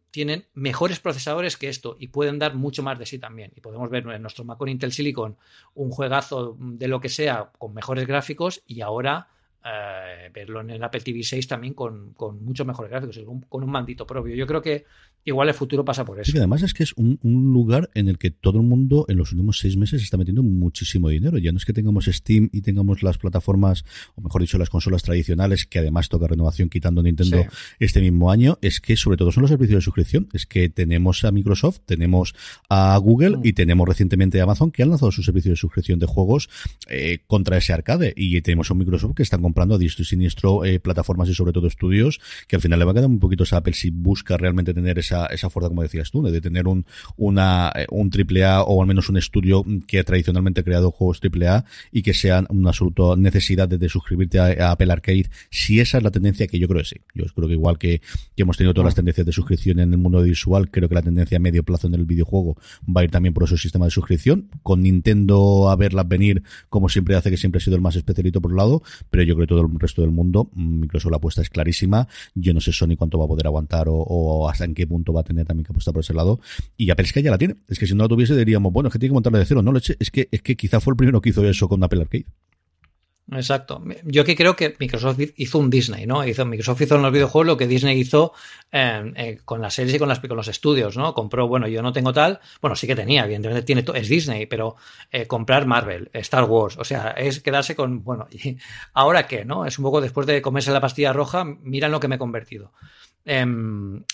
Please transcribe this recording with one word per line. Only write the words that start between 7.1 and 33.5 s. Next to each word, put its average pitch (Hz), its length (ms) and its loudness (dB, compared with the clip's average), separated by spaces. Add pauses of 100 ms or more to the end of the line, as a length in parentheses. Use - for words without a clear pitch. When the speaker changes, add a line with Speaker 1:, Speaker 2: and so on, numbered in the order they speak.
Speaker 1:
con 107 160 -16
mejores 127 320 -8
gráficos 143 600 -6
y 117 140 -16
ahora, 123 480 -6 (360)
eh, 92 680 -14
verlo 107 280 -16
en 110 100 -16
el 113 120 -14
Apple 120 200 -8
T 123 100 -10
V 117 100 -10
seis 127 240 -8
también 127 280 -12
con, 107 400 -14
con 104 300 -14
muchos 127 220 -8
mejores 123 240 -10
gráficos 123 260 -12
y 110 80 -20
con, 123 180 -16
con 131 200 -12
un 135 80 -8
maldito 123 360 -10
propio. 120 280 -10
Yo 131 120 -6
creo 156 160 -4
que 147 220 -6 (400)
igual 139 240 0
el 147 60 0
futuro 139 300 -4
pasa 131 200 -4
por 101 160 -14
eso. 104 60 -4
Speaker 2:
Sí, 143 60 0
que 156 60 0
además 123 240 2
es 190 100 0
que - 120 -2
es - 100 -6
un, 120 280 0
un 127 300 2
lugar 123 420 2
en 101 140 0
el 92 100 0
que 90 120 -2
todo - 280 0
el 113 60 4
mundo 131 440 2
en 92 100 0
los 85 140 -2
últimos 98 260 0
seis 95 180 0
meses 107 260 0
está 95 140 -4
metiendo 92 260 0
muchísimo 90 640 0
dinero. 101 300 0
Ya 85 120 0
no 87 80 0
es - 80 -8
que - 60 0
tengamos 104 340 0
Steam 107 460 2
y 101 100 -6
tengamos 98 400 0
las 92 160 0
plataformas, 95 640 0 (300)
o 107 80 -14
mejor 90 180 -4
dicho, 87 160 -2
las 87 140 -2
consolas 90 320 -2
tradicionales, 90 640 -2
que - 140 -4
además 80 280 0
toca 82 200 0
renovación 82 420 0
quitando 85 320 0
Nintendo 87 400 2
Speaker 1:
Sí. - 60 -4 (320)
Speaker 2:
este 104 200 4
mismo 90 300 4
año, 123 320 4
es - 180 -2
que 113 160 0
sobre 95 220 0
todo 87 140 2
son 120 100 2
los 139 80 4
servicios 120 280 4
de 90 40 2
suscripción. 92 500 0
Es - 140 -6
que 87 240 0
tenemos 87 540 0
a 107 80 2
Microsoft, 101 520 0
tenemos 90 500 0 (360)
a 95 260 6
Google 113 420 4
Speaker 1:
Mm. 120 80 0
Speaker 2:
y 110 60 4